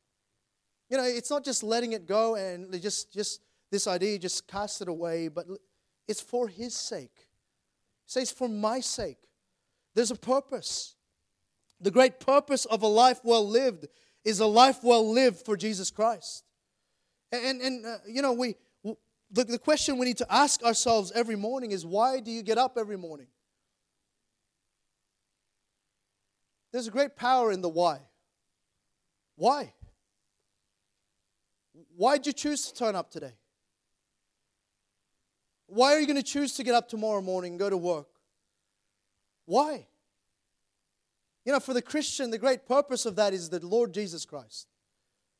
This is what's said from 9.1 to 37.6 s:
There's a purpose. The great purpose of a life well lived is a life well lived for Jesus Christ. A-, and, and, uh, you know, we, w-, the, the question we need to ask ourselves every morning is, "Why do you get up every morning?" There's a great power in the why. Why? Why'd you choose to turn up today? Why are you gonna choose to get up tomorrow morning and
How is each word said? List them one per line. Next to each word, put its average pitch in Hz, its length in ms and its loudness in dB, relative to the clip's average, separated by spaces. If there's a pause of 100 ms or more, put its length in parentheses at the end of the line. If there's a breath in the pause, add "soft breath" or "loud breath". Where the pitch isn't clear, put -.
There's 220 160 2
a 240 60 -6
purpose. - 800 -4 (840)
The 190 100 0
great 254 300 6
purpose 277 440 2
of 214 180 -2
a 220 40 4
life 240 380 6
well 226 220 4
lived 214 400 0 (380)
is 208 160 0
a 220 60 4
life 247 360 8
well 233 260 6
lived 226 360 4
for 214 120 -2
Jesus 190 340 -4
Christ. 214 540 -4 (880)
A-, 240 40 -4
and, 247 240 -4
and, 254 260 -6
uh, 226 100 -10 (100)
you 233 160 -4
know, 269 100 2
we, 240 240 -2 (260)
w-, 214 160 -8 (320)
the, 226 140 2
the 233 140 -4
question 285 400 0
we 254 80 0
need 247 120 -2
to 233 140 -4
ask 269 300 2
ourselves 220 520 2
every 226 220 -2
morning 226 360 -6
is, 175 140 -6
"Why 233 340 0
do 220 100 -12
you 226 120 -8
get 220 160 -2
up 254 180 0
every 208 200 -6
morning?" 156 320 -16 (3500)
There's 233 160 -6
a - 20 -14
great 269 260 -2
power 247 360 2
in 185 100 -4
the 175 60 0
why. 160 320 0 (1400)
Why? 220 360 0 (2250)
Why'd 262 300 2
you 294 60 -2
choose 294 340 -4
to - 80 -14
turn 220 220 -2
up 170 140 -6
today? 139 240 -14 (2250)
Why 247 280 6
are 311 60 6
you 294 60 2
gonna 277 160 2
choose 285 320 -2
to 262 100 -6
get 240 100 2
up 233 140 4
tomorrow 214 320 -2
morning 185 320 -4
and 175 80 -6